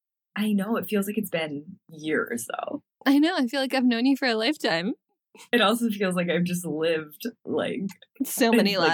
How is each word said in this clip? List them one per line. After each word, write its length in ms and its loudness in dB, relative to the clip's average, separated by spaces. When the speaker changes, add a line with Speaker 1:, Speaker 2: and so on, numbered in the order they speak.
Speaker 1:
I 180 0
know. 240 0
It 100 -4
feels 200 0
like 100 -4
it's 140 -4
been 460 -6
years, 640 -4
though. 320 -8
Speaker 2:
I 140 6
know. 160 4
I 120 0
feel 140 -4
like 120 -2
I've 100 2
known 220 2
you 100 6
for 120 -2
a 80 2
lifetime. 580 0
Speaker 1:
It 100 4
also 280 2
feels 260 -2
like 140 0
I've 140 2
just 220 -2
lived, 600 -4
like, 360 -2
Speaker 2:
So 280 0
many 260 4
Speaker 1:
like, 160 4